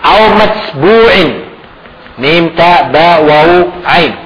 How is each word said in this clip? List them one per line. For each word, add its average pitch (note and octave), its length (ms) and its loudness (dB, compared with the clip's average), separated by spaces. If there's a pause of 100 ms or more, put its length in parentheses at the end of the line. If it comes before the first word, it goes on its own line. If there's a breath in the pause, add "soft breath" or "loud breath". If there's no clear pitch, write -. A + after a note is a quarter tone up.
أو G#3+ 280 2
متبوع. G#3+ 760 0 (1040)
ميم E3 300 -2
تاء D#3+ 440 0
باء D#3+ 320 2
واو E3+ 440 2 (180)
عين. C#3+ 280 -2 (120)